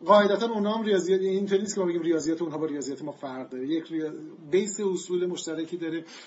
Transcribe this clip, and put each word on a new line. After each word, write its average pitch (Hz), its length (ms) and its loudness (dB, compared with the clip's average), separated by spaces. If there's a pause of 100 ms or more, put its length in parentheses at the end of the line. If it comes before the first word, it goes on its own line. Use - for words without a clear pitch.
قاعدتاً 202 420 6
اونا 214 280 0
هم 226 100 -2
ریاضیات، 190 360 4
اینطوری 190 400 2
نیست 214 140 -4
که 202 60 0
ما 185 60 2
بگیم 170 160 0
ریاضیات 160 400 0
اونها 151 160 -4
با 156 80 -2
ریاضیات 139 360 -6
ما 147 100 -6
فرق 131 360 -10
داره. 131 200 -6
یک 165 160 -2
ریا-، 156 280 -4 (380)
بیس 202 300 2
اصول 180 460 0
مشترکی 165 500 -6
داره. 165 280 -4 (220)